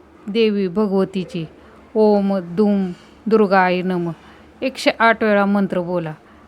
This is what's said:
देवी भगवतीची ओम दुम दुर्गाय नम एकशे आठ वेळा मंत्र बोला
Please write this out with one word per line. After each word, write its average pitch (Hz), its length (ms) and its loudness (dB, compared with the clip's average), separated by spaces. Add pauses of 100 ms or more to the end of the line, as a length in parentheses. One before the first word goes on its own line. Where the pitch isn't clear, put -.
(260)
देवी 208 420 0
भगवतीची 190 800 -2 (500)
ओम 202 420 2 (180)
दुम 202 360 2 (340)
दुर्गाय 190 560 2
नम 180 280 -2 (520)
एकशे 262 380 -2
आठ 226 240 2
वेळा 202 220 2
मंत्र 196 360 0
बोला 170 320 -6 (340)